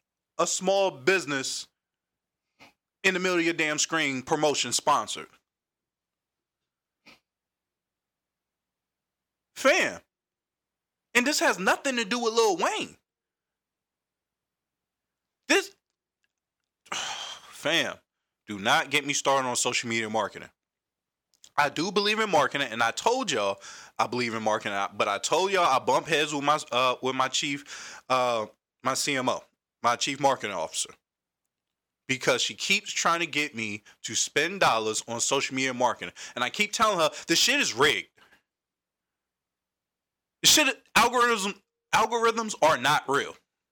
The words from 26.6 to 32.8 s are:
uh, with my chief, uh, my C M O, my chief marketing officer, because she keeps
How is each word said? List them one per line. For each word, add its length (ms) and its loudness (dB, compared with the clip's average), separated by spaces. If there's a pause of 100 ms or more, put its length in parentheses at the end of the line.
uh, 300 2
with 140 -2
my 120 0
chief, 800 -8
uh, 380 2 (360)
my 120 0
C 240 -2
M 100 0
O, 160 -2 (400)
my 140 2
chief 240 -4
marketing 340 0
officer, 360 -6 (1160)
because 340 0
she 120 -4
keeps 400 -4